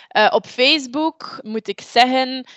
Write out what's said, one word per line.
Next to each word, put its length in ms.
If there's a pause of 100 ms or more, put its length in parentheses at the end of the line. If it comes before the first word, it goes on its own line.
Eh, 240
op 140
Facebook 1000
moet 240
ik 140
zeggen 640 (120)